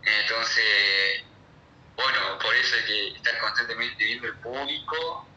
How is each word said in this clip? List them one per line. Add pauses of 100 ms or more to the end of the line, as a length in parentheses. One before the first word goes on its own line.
Entonces, (720)
bueno,
por
eso
hay
que
estar
constantemente
viendo
el
público